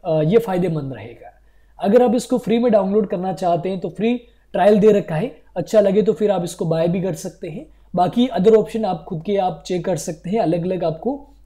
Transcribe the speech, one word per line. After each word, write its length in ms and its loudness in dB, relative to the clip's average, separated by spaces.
अ, 160 0
ये 160 4
फ़ायदेमंद 560 -2
रहेगा। 460 -18
अगर 240 4
आप 120 2
इसको 220 -2
फ्री 220 0
में 120 2
डाउनलोड 360 2
करना 260 -4
चाहते 360 -2
हैं, 100 -6
तो 100 -8
फ्री 280 -2
ट्रायल 260 4
दे 120 6
रखा 240 0
है, 200 -4
अच्छा 240 2
लगे 200 4
तो 120 2
फिर 180 0
आप 120 0
इसको 220 -6
बाय 220 0
भी 140 0
कर 120 -2
सकते 360 -12
हैं। 160 -14
बाकी 320 2
other 300 4
option 280 0
आप 220 -4
खुद 180 -10
के 120 -2
आप 300 -2
चेक 180 -4
कर 100 -2
सकते 340 -8
हैं, 100 0
अलग-अलग 440 -2
आपको 440 -4